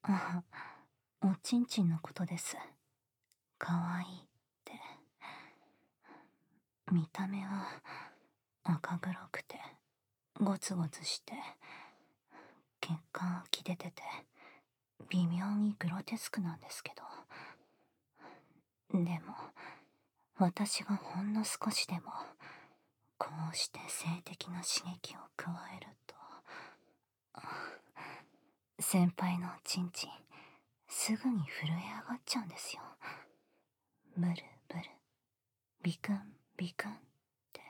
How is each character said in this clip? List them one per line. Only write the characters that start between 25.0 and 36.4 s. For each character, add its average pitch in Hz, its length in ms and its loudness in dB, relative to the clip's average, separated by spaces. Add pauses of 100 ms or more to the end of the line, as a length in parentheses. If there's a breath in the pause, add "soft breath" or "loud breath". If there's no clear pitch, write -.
激 - 160 -10
を - 20 -14 (160)
加 - 160 -2 (240)
え 190 60 -14
る - 60 -14 (180)
と、 - 100 -16 (2750 loud breath)
先 180 380 8
輩 180 220 2
の 180 80 -2
お 175 40 -4 (120)
ち - 180 0
ん 175 80 0
ち - 180 -6
ん、 - 40 -14 (760 loud breath)
す - 300 2
ぐ 262 120 4
に 208 180 4
震 - 240 -2
え - 20 4 (300)
上 - 60 -10
が 247 60 0
っ - 80 -10
ち - 140 0
ゃ 233 40 0
う 208 40 -6
ん - 20 -8
で 170 100 -10
す - 180 -8
よ。 - 60 -10 (1300 loud breath)
ブ 175 120 4
ル 170 80 4 (340)
ブ - 60 -6
ル、 170 80 -2 (960)
ビ 175 160 2
ク - 160 0
ン - 220 -4 (200)